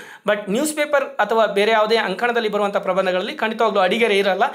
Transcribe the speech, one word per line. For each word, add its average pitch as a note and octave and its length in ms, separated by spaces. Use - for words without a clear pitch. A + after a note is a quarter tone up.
But G#3 240
ನ್ಯೂಸ್ D4+ 260
ಪೇಪರ್ D4 280
ಅಥವಾ A3+ 420
ಬೇರೆ G3+ 240
ಯಾವುದೇ A3 260
ಅಂಕಣದಲ್ಲಿ A3 520
ಬರುವಂಥ G3+ 280
ಪ್ರಬಂಧಗಳಲ್ಲಿ F#3 580
ಖಂಡಿತವಾಗ್ಲೂ A3 460
ಅಡಿಗೆರೆ A3 380
ಇರಲ್ಲ, G3 240